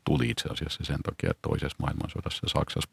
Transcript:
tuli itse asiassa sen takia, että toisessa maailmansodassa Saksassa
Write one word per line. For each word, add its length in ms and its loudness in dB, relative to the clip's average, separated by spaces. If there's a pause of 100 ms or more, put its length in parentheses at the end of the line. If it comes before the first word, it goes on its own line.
tuli 260 4
itse 200 -2
asiassa 340 -4
sen 200 0
takia, 280 0
että 180 -2
toisessa 320 0
maailmansodassa 680 -2
Saksassa 460 0